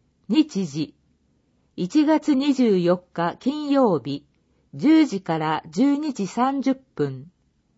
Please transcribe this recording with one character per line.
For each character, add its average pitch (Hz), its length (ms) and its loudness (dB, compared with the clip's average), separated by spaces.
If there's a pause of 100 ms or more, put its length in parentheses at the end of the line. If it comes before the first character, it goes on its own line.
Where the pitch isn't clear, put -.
(280)
日 196 380 0
時、 143 280 -8 (800)
一 226 300 0
月 302 300 2
二 277 180 0
十 233 260 2
四 175 200 2
日 - 420 -6
金 294 300 -4
曜 254 280 2
日、 135 280 -10 (480)
十 294 320 4
時 196 160 -6
か 165 160 -4
ら 156 320 -2
十 269 260 0
二 302 160 -6
時 202 140 -6
三 262 340 -2
十 262 140 0
分。 143 580 -8 (460)